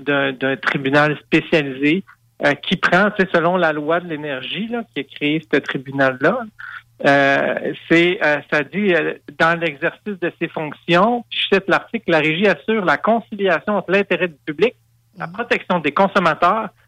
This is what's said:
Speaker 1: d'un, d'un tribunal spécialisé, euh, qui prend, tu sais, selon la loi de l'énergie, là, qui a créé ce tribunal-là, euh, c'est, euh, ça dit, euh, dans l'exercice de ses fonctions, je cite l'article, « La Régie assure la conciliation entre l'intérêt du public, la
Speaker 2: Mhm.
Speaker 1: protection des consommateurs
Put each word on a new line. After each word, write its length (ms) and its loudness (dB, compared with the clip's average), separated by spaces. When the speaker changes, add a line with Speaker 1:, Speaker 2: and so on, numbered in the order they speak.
Speaker 1:
d'un, 280 0
d'un 260 -2
tribunal 680 0
spécialisé, 800 0
euh, 80 4
qui 240 -4
prend, 340 2
tu 120 0
sais, 100 -2
selon 240 2
la 160 2
loi 260 -2
de 80 -10
l'énergie, 600 -8
là, 160 -6
qui 80 -6
a 20 -6
créé 380 -4
ce 80 2
tribunal-là, 800 -2
euh, 680 2
c'est, 340 4
euh, 140 2
ça 120 0
dit, 300 0
euh, 200 0
dans 220 2
l'exercice 600 -6
de 180 -2
ses 80 -4
fonctions, 840 0
je 260 -2
cite 120 0
l'article, « 440 -2
La 80 4
Régie 280 0
assure 380 0
la 120 2
conciliation 800 0
entre 140 -4
l'intérêt 380 0
du 160 -16
public, 300 0
la 100 -8
Speaker 2:
Mhm. 60 -14
Speaker 1:
protection 460 -2
des 120 -2
consommateurs 800 2